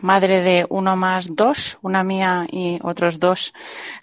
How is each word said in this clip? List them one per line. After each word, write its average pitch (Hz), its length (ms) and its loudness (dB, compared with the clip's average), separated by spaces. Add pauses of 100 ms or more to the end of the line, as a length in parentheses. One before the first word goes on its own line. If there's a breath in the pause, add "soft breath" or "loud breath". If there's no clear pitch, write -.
madre 190 400 4
de 180 260 4
uno 190 280 0
más 185 380 -2
dos, 240 460 0
una 190 240 0
mía 185 460 0
y 175 320 -4
otros 170 360 -2
dos 180 360 0 (480 loud breath)